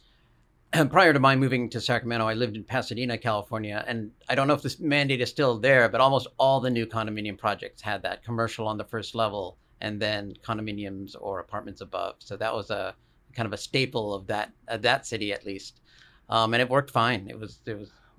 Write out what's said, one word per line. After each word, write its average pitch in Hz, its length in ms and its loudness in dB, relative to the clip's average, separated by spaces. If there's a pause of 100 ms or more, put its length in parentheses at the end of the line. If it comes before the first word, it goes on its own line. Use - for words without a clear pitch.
(720)
And 151 180 4
prior 170 220 8
to 139 80 6
my 135 160 6
moving 123 340 2
to 117 100 -6
Sacramento, 117 460 0
I 110 80 0
lived 110 220 -2
in 107 80 -10
Pasadena, 120 520 -4
California, 107 720 -4
and 113 240 -6 (180)
I 127 60 2
don't 135 120 4
know 147 80 6
if - 80 -2
this - 160 -6
mandate 143 420 2
is 120 100 0
still 123 280 2
there, 123 300 6
but 117 120 2
almost 135 260 4 (120)
all 135 220 4
the 127 100 0
new 117 160 0
condominium 107 520 -4
projects 98 420 -4
had 101 220 -6
that, 92 220 -6
commercial 113 440 -2
on 107 80 -2
the 107 80 -6
first - 300 -8
level 101 420 -2 (240)
and 107 200 -6
then 104 340 -2 (100)
condominiums 104 760 -6
or 98 220 -6
apartments 98 400 -12
above. 92 380 -6
So - 180 -14
that 110 180 -2
was 107 160 -6
a 98 240 -6 (400)
kind 117 120 -4
of 101 60 -6
a 104 40 -6
staple 127 580 -2
of 95 120 -8
that, 107 260 -4 (160)
of 113 140 -6
that 123 240 2
city 104 260 -4
at - 140 -8
least. 98 340 -10 (480)
Um, 113 240 2
and 120 80 4
it 123 80 2
worked 135 220 0
fine. 113 400 0
It 110 80 -12
was, 107 260 -16
it 107 140 -8
was, 101 120 -16 (280)